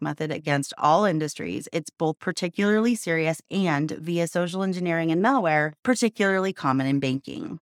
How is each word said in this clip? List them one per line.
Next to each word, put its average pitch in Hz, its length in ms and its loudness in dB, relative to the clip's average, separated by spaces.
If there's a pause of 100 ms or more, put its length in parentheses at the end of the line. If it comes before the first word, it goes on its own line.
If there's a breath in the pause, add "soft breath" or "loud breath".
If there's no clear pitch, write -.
method 151 280 -4
against 147 480 -2
all 165 280 6
industries, 151 640 -2
it's 165 180 -4
both 160 300 -2
particularly 208 760 0
serious 160 540 -2
and 156 420 0
via 170 360 -2
social 175 340 -2
engineering 175 500 0
and 175 120 2
malware, 160 500 2 (100)
particularly 196 680 2
common 135 340 0
in 139 140 2
banking. 135 600 -6 (100)